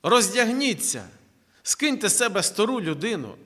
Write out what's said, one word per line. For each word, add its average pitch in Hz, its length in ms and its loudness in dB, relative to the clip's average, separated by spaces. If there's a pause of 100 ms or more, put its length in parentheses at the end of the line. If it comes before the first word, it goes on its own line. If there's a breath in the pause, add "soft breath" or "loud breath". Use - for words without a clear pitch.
роздягніться, 226 1000 2 (580 soft breath)
скиньте 262 460 0
з - 80 2
себе 202 260 2
стару 226 380 0
людину 160 540 -4 (120)